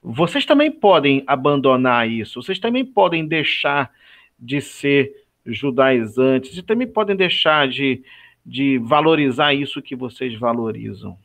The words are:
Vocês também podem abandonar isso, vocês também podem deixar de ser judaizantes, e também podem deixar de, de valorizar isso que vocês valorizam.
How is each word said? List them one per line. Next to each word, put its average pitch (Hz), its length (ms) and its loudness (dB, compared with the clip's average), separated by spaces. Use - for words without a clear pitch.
Vocês 165 440 -2
também 294 240 4
podem 147 560 4
abandonar 131 800 2
isso, 113 340 -8
vocês 190 160 -6
também 240 260 -2
podem 170 420 0
deixar 143 640 -2
de 131 220 -6
ser 143 640 -2
judaizantes, 131 1120 0
e 180 60 -10
também 233 240 -2
podem 202 280 -2
deixar 156 540 2
de, 131 340 -4
de 131 340 -2
valorizar 147 760 2
isso 143 280 -6
que - 120 -14
vocês 123 400 -10
valorizam. 110 920 -6